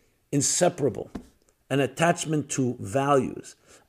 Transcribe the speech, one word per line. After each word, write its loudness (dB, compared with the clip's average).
inseparable. 0
An 2
attachment 0
to -2
values, 0